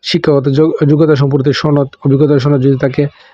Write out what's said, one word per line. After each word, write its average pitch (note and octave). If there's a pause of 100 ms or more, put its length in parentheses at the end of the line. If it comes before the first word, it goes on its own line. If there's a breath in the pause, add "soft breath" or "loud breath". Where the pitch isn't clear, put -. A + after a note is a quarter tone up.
শিক্ষাগত C#3+
যোগ-, D#3
যোগ্যতা D3+
সম্পর্কিত C#3
সনদ, C#3+ (160)
অভিজ্ঞতা C#3
সনদ C#3
যদি C3+
থাকে C3+ (320 soft breath)